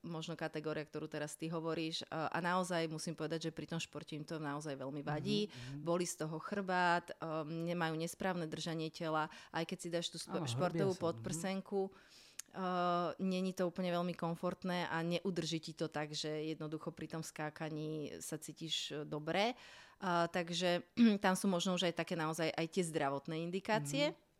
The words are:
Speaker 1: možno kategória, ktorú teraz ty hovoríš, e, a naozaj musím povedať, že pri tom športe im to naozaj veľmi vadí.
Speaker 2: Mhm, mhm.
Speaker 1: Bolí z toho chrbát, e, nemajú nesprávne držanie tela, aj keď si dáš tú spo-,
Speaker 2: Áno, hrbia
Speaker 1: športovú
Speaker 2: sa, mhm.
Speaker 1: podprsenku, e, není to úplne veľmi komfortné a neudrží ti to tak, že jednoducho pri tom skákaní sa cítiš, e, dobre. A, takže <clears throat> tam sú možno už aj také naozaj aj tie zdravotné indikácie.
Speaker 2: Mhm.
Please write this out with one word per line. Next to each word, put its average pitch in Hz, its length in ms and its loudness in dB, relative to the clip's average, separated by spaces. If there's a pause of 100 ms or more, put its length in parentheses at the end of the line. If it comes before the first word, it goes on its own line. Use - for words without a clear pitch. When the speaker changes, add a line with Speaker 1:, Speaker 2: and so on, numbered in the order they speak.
Speaker 1:
možno 165 320 -6
kategória, 156 480 -2
ktorú 151 240 -6
teraz 151 320 -4
ty 160 80 -4
hovoríš, 160 560 -2
e, - 60 -10
a 160 340 0
naozaj 175 480 2
musím 160 240 -4
povedať, 160 320 -2
že 160 80 -2
pri 151 160 -8
tom 165 80 0
športe 147 400 -6
im 147 80 -6
to 160 160 -4
naozaj 147 320 -2
veľmi 139 320 -4
vadí. 196 400 2
Speaker 2:
Mhm, - 80 -12
mhm. 131 320 -8
Speaker 1:
Bolí 175 160 4
z - 160 -2
toho 160 240 -2
chrbát, 180 640 4
e, - 80 -8 (300)
nemajú 165 500 0
nesprávne 170 560 -2
držanie 160 400 -2
tela, 156 400 0 (200)
aj 165 120 0
keď 170 160 -4
si 175 100 -6
dáš 170 220 0
tú 165 80 -10
spo-, - 240 -2
Speaker 2:
Áno, 147 60 -2
hrbia - 20 -2
Speaker 1:
športovú 165 400 2
Speaker 2:
sa, 180 80 -2
mhm. - 60 -4
Speaker 1:
podprsenku, 180 760 -2
e, - 800 -10 (580)
není 185 320 2
to 180 140 2
úplne 180 260 0
veľmi 175 220 2
komfortné 175 760 -2
a 156 140 0
neudrží 170 580 0
ti 156 140 -10
to 160 140 -2
tak, 151 260 -4
že 151 160 -2 (180)
jednoducho 156 420 -4
pri 160 200 -8
tom 160 100 -4
skákaní 156 1000 -4
sa 156 200 -6
cítiš, - 540 -6
e, 147 120 -4
dobre. 160 480 0 (460)
A, 175 300 4
takže 175 580 2 (100)
<clears throat> 220 240 10
tam 185 140 6
sú 196 160 2
možno 180 240 2
už 175 160 4
aj - 80 -4
také 170 160 -2
naozaj 160 340 2
aj 165 200 0
tie 185 180 2
zdravotné 156 560 0
indikácie. 196 720 2
Speaker 2:
Mhm. - 100 -20 (160)